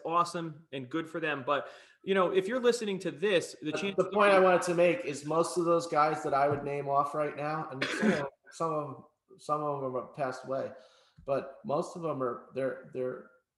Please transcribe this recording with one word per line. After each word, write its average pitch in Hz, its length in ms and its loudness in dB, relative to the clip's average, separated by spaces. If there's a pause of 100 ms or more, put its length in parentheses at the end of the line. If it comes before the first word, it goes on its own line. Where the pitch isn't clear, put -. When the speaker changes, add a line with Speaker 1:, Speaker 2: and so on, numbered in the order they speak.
Speaker 1:
awesome 165 500 0 (180)
and 131 160 -10
good 160 200 -6
for 170 100 -8
them. 147 260 -4
But, 139 220 0 (360)
you 190 100 -2
know, 185 180 4
if 185 160 2
you're 247 120 -2
listening 226 400 2
to 175 120 -4
this, 160 500 0
the 156 100 -6
Speaker 2:
But 185 100 -2
Speaker 1:
chance 196 160 -4
Speaker 2:
the 185 80 4
point 202 260 4
I 196 80 8
wanted 180 240 6
to 175 100 0
make 170 320 4
is 139 180 -6
most 165 340 0
of 170 80 2
those 170 220 2
guys 151 360 2
that 143 100 -2
I 139 160 4
would 139 140 -2
name 143 260 -4
off 143 260 2
right 147 220 -2
now, 151 340 -4
and 135 140 -6
some - 260 0
of, 147 140 0 (140)
Speaker 1:
<clears throat> - 120 -20
Speaker 2:
some 165 220 -4
of, 139 300 -6 (360)
some 151 240 -2
of 143 180 -2
them 131 140 -4
have - 200 -8
passed 131 300 -4
away, 127 220 -4 (580)
but - 380 -4
most 156 320 -4
of 175 60 -12
them 147 200 -4
are, 120 320 -4
they're, 131 400 -6
they're, 127 320 -6 (320)